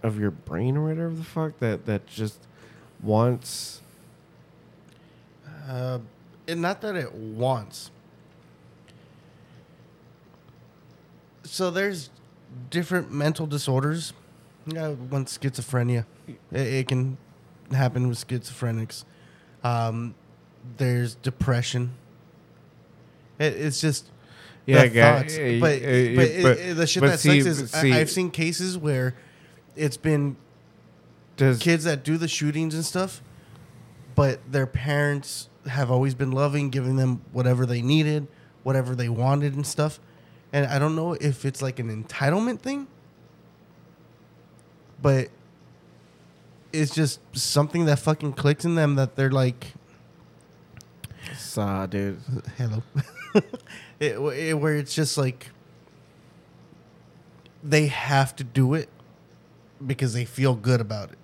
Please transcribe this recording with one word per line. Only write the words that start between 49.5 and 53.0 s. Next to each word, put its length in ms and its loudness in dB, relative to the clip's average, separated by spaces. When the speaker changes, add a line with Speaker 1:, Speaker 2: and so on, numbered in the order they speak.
Speaker 1:
Saw, 500 -4
dude. 320 -4
Speaker 2:
Hello. 240 -2